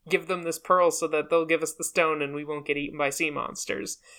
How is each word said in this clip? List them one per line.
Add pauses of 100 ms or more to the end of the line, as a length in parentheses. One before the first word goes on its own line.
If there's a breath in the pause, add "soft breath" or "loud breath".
(100)
give
them
this
pearl
so
that
they'll
give
us
the
stone
and
we
won't
get
eaten
by
sea
monsters." (200 soft breath)